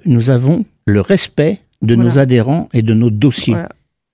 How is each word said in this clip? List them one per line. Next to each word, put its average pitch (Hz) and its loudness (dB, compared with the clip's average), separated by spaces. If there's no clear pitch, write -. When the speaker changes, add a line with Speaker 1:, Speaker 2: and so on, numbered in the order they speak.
Speaker 1:
nous 120 0
avons 139 0
le 101 2
respect 180 -2
de 113 2
Speaker 2:
Voilà. 117 2
Speaker 1:
nos 131 2
adhérents 127 0
et 117 0
de 110 0
nos 117 2
dossiers. 113 -2
Speaker 2:
Voilà. 170 -6